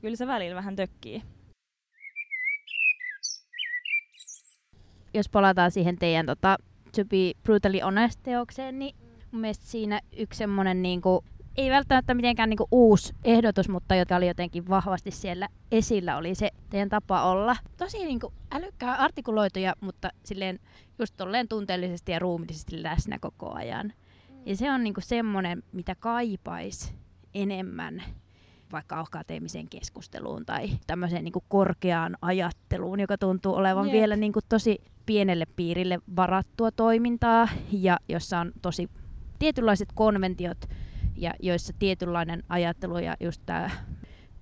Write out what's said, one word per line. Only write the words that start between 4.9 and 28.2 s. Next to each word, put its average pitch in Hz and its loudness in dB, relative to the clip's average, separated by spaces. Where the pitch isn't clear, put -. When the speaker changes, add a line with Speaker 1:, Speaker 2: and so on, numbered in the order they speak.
Speaker 2:
Jos 208 0
palataan 185 6
siihen 175 0
teidän, 165 2
tota, 160 2
To 208 2
Be 190 2
Brutally 202 4
Honest-teokseen, 240 -2
niin 277 -10
mun 226 -6
mielestä 220 -6
siinä 214 -4
yksi - -8
semmonen 190 0
niinku 180 2
ei 269 0
välttämättä 262 4
mitenkään 233 2
niinku 214 0
uusi 226 10
ehdotus, 226 6
mutta 190 0
joka 180 4
oli 180 4
jotenkin 175 -6
vahvasti 190 0
siellä 185 -8
esillä, 196 2
oli 170 -4
se 208 0
teidän 202 -2
tapa 190 0
olla. 196 2
Tosi 403 -6
niinku 262 -6
älykkää 285 -6
artikuloituja, 214 0
mutta 190 -8
silleen 190 -6
just 226 -4
tolleen 220 -2
tunteellisesti 180 -4
ja 165 0
ruumiillisesti 170 -6
läsnä 160 -2
koko - -12
ajan. - -8
Speaker 1:
Mm. - -20
Speaker 2:
Ja 196 -4
se 254 -2
on 254 0
niinku 202 -4
semmonen, 196 -2
mitä 185 -8
kaipais 208 -6
enemmän 185 -6